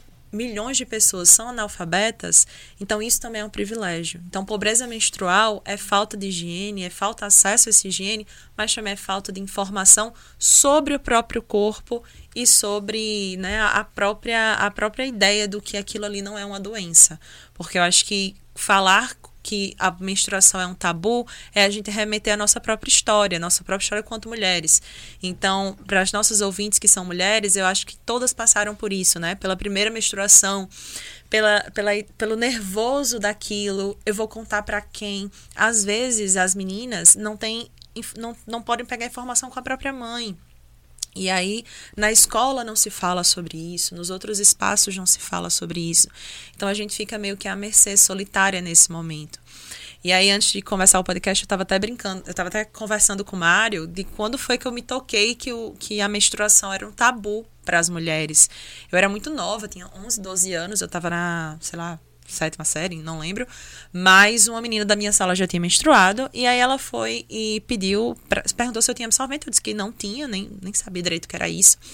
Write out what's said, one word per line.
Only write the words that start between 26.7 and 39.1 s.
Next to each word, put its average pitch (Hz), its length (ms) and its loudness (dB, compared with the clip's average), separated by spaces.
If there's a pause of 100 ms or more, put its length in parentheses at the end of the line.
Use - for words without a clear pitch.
que - 80 2
são 185 180 4
mulheres, 196 500 0
eu 196 100 0
acho 190 200 0
que - 120 -16
todas 247 360 -2
passaram 208 420 2
por 202 160 -6
isso, 185 280 0
né? 170 160 -4
Pela 190 200 -2
primeira 202 340 0
menstruação, 196 800 2 (640)
pela, 214 320 4 (120)
pela, 208 180 0 (260)
pelo 220 180 -2
nervoso 233 840 -2
daquilo, 202 840 -4
eu 208 80 0
vou 220 140 -2
contar 214 360 -4
pra 208 180 -4
quem? 202 500 -8 (240)
Às 220 280 2
vezes, 214 520 0
as 185 200 2
meninas 196 600 2
não 214 220 -6
têm 226 320 -6 (260)
inf-, - 220 -10
não, 226 180 -10 (100)
não 233 160 -6
podem 233 240 -2
pegar 240 200 -6
informação 247 440 -4